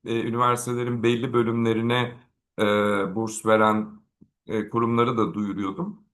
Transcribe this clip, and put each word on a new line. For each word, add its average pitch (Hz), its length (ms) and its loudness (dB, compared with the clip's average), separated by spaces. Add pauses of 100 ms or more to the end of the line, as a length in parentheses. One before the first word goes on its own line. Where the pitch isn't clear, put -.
e, 113 160 -2
üniversitelerin 120 840 -2
belli 120 300 0
bölümlerine, 117 840 0 (420)
e, 107 60 2 (500)
burs 110 300 -6
veren, 107 560 2 (460)
e, 107 220 -4
kurumları 117 480 2
da 92 160 0
duyuruyordum. 101 680 -6 (120)